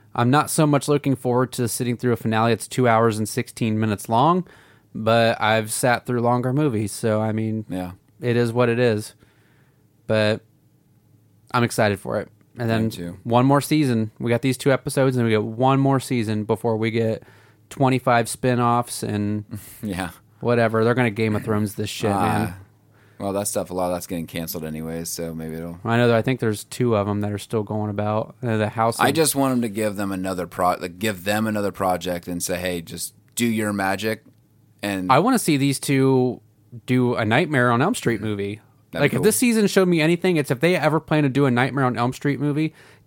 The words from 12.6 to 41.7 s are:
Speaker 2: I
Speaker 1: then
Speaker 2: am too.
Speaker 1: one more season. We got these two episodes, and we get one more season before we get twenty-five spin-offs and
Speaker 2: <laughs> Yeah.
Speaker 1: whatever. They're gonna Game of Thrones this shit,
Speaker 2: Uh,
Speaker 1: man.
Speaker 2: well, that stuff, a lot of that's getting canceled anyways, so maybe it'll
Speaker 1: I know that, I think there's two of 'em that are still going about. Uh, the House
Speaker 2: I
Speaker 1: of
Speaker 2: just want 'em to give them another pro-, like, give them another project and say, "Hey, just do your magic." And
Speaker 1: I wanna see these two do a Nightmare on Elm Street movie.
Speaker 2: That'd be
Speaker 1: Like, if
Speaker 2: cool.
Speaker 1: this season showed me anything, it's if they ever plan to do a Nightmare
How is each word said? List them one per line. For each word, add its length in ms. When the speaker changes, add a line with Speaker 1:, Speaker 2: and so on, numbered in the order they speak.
Speaker 2:
I 100
Speaker 1:
then 100
Speaker 2:
am 60
too. 340
Speaker 1:
one 200
more 160
season. 580
We 120
got 120
these 140
two 160
episodes, 440
and 100
we 40
get 140
one 340
more 220
season 440
before 340
we 120
get 320
twenty-five 600
spin-offs 760
and 420
Speaker 2:
<laughs> 180
Yeah. 280
Speaker 1:
whatever. 440
They're 100
gonna 160
Game 260
of 80
Thrones 300
this 160
shit, 200
Speaker 2:
Uh, 100
Speaker 1:
man. 340
Speaker 2:
well, 160
that 140
stuff, 220
a 40
lot 140
of 80
that's 100
getting 200
canceled 380
anyways, 460
so 240
maybe 220
it'll 280
Speaker 1:
I 140
know 100
that, 80
I 60
think 180
there's 240
two 320
of 120
'em 120
that 120
are 60
still 240
going 280
about. 520
Uh, 140
the 140
House 300
Speaker 2:
I 80
Speaker 1:
of 60
Speaker 2:
just 220
want 160
'em 80
to 80
give 280
them 140
another 360
pro-, 340
like, 180
give 260
them 220
another 260
project 540
and 160
say, 160
"Hey, 220
just 320
do 120
your 280
magic." 500
And 300
Speaker 1:
I 60
wanna 200
see 200
these 200
two 640
do 300
a 100
Nightmare 440
on 120
Elm 120
Street 280
movie. 380
Speaker 2:
That'd 100
be 20
Speaker 1:
Like, 100
if 40
Speaker 2:
cool. 60
Speaker 1:
this 120
season 300
showed 220
me 120
anything, 360
it's 140
if 100
they 160
ever 240
plan 240
to 40
do 180
a 40
Nightmare 340